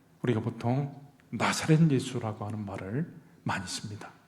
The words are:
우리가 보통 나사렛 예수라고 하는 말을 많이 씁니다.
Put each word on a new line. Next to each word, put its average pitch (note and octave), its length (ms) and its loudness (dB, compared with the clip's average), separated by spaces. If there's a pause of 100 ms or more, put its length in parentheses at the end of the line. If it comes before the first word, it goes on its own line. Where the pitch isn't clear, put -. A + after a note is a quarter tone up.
(220)
우리가 A2+ 180 2
보통 A#2+ 580 -2 (300)
나사렛 D#3 640 4
예수라고 A#2 560 0
하는 G#2+ 180 -4
말을 G2+ 480 -4 (300)
많이 F#2+ 240 -2
씁니다. - 440 -8 (180)